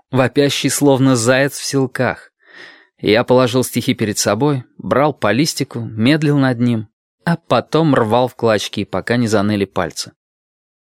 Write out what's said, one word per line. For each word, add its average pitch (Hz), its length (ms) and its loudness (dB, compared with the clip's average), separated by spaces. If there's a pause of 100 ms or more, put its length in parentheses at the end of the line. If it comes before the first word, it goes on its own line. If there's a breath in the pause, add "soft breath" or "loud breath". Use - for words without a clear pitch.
вопящей 131 640 0
словно 135 440 2
заяц 127 380 0
в - 100 -12
силках. 123 680 -4 (680 loud breath)
Я 107 240 2
положил 127 400 2
стихи 123 300 -2
перед 107 240 -4
собой, 123 460 -2 (140)
брал 135 360 0
по 104 180 -2
листику, 131 500 -4
медлил 143 580 0
над 127 200 0
ним, 117 280 0 (380)
а 170 120 0
потом 147 560 0
рвал 120 340 2
в - 80 -12
клочки, 107 480 -2
пока 95 340 -4
не 123 100 0
заныли 101 380 0
пальцы. - 480 -6 (720)